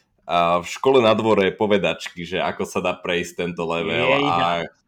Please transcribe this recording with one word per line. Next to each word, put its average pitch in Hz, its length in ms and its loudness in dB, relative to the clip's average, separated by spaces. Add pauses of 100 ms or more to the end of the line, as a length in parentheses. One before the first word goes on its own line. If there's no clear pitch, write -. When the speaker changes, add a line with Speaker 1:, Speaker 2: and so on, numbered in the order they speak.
(240)
Speaker 1:
a, 87 360 2
v 87 80 -6
škole 135 320 2
na 110 140 6
dvore 107 380 2
povedačky, 92 720 -2
že 87 140 -6
ako 87 260 -2
sa 95 160 -6
dá 90 140 0
prejsť 90 440 -4
tento 87 260 -4
level 82 300 -2 (200)
Speaker 2:
Jejda. 143 180 0
Speaker 1:
a 85 320 0 (240)